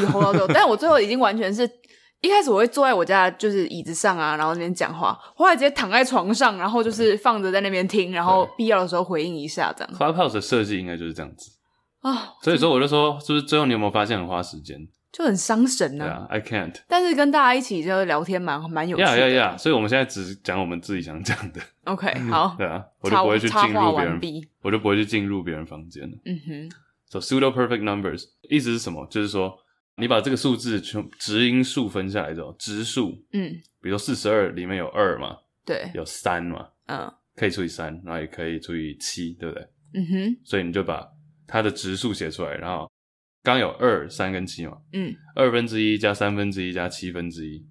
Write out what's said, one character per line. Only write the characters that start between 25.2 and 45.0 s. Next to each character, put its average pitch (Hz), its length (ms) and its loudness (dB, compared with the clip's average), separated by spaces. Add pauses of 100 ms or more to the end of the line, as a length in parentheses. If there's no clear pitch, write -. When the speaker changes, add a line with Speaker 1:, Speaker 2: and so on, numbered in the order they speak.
Speaker 2:
入 98 160 -2
别 82 120 -6
人 78 120 -10
房 78 240 -16
间 69 200 -14
了。 - 140 -16
Speaker 1:
嗯 175 220 -6
哼。 156 240 -12 (400)
Speaker 2:
So - 80 -8
pseudo 131 340 2
perfect 120 300 -2
numbers， 101 420 -4 (240)
意 151 100 2
思 120 140 0
是 117 60 -2
什 113 120 -8
么？ 76 200 -10
就 107 100 -2
是 104 80 0
说， 95 260 -2 (420)
你 117 120 -2
把 120 100 4
这 107 120 0
个 131 60 2
数 127 200 0
字 110 240 -4
从 104 380 -8
质 107 280 0
因 127 160 2
数 127 240 -2
分 98 220 -6
下 98 140 -4
来 78 100 -8
之 82 80 -8
后， 76 180 -14
质 107 240 -8
数， 123 400 -4 (120)
Speaker 1:
嗯。 185 180 -4 (300)
Speaker 2:
比 92 80 -6
如 - 0 -
说 101 80 0
四 - 160 -4
十 107 160 -2
二 101 220 2
里 87 120 -8
面 92 140 -4
有 85 100 -6
二 95 300 0
嘛， - 180 -10 (300)
Speaker 1:
对。 147 260 -6
Speaker 2:
有 85 140 -8
三 87 360 -4
嘛， 85 260 -10 (180)
Speaker 1:
嗯。 113 260 -10 (240)
Speaker 2:
可 110 100 0
以 98 40 0
除 95 120 -4
以 85 60 -2
三， 82 340 -10
然 85 120 -10
后 82 40 -6
也 78 80 -8
可 82 220 -8
以 82 100 -6
除 85 160 -10
以 78 220 -8
七， 85 380 -8
对 85 160 -12
不 71 40 -12
对？ - 80 -12 (300)
Speaker 1:
嗯 185 140 -4
哼。 190 360 -2
Speaker 2:
所 - 160 -2
以 190 40 0
你 175 100 -4
就 196 100 0
把 78 240 -6 (400)
它 113 140 -2
的 107 100 0
质 95 280 -6
数 107 160 -4
写 85 160 -6
出 85 140 -8
来， 76 100 -8
然 87 160 -8
后 85 200 -8 (520)
刚 127 160 2
有 101 140 0
二、 98 360 0
三 95 220 -4
跟 92 160 -4
七 85 200 -12
嘛， - 120 -16 (140)
Speaker 1:
嗯。 185 200 -6 (220)